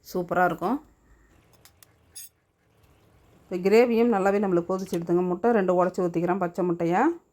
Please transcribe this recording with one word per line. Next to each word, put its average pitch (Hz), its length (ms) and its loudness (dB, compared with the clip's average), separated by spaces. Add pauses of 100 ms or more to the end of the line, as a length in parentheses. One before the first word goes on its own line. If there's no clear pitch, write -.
(120)
சூப்பராக 180 400 0
இருக்கும். 185 260 -4 (2750)
இப்போ 185 200 -8
கிரேவியும் 233 520 4
நல்லாவே 202 280 2
நம்மளுக்கு 170 280 0
கொதிச்சு 190 260 -6
எடுத்துங்க. 175 320 0
முட்டை 226 280 0
ரெண்டு 185 220 2
உடச்சி 180 240 0
ஊற்றிக்கிறேன், 175 400 -2
பச்சை 180 240 -4
முட்டையா. 175 340 0 (300)